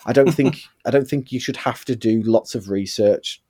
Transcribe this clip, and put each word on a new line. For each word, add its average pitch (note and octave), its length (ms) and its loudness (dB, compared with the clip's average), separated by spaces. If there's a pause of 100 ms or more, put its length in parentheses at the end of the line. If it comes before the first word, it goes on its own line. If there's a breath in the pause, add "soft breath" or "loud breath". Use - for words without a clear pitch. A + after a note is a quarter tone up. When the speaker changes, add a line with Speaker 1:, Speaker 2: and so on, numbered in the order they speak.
Speaker 1:
I A#2 80 -2
don't C#3 200 6
think, C#3+ 300 0 (100)
Speaker 2:
<laughs> - 120 -18
Speaker 1:
I - 60 -4
don't C#3 180 2
think C3+ 240 -6
you B2+ 80 -4
should C#3+ 160 -6
have - 300 -6
to B2+ 100 -2
do A2 260 0
lots A2 320 0
of G2 140 -8
research G2 800 0